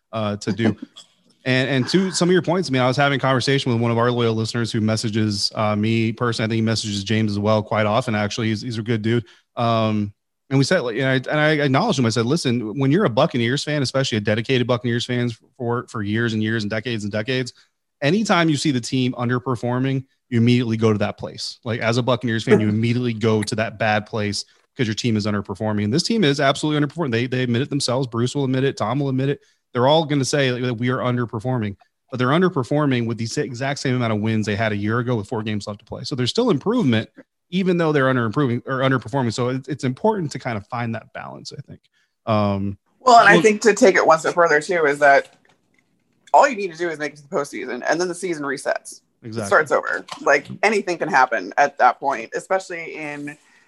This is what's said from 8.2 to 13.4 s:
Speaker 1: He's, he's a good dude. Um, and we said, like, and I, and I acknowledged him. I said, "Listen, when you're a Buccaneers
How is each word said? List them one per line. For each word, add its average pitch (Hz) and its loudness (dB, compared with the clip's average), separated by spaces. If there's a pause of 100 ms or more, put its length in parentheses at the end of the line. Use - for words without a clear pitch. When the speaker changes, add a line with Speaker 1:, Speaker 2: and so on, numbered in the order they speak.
Speaker 1:
He's, 110 -2
he's 117 -8
a 117 -6
good 110 -2
dude. 113 0 (320)
Um, 110 0 (360)
and 135 2
we 139 6
said, - 2
like, 120 -4
and 135 0
I, 131 2
and 127 -2 (100)
I 151 4 (160)
acknowledged 143 2
him. 123 4
I 113 2
said, 113 0
"Listen, 120 -2
when 135 2
you're 190 2
a 160 2
Buccaneers 123 0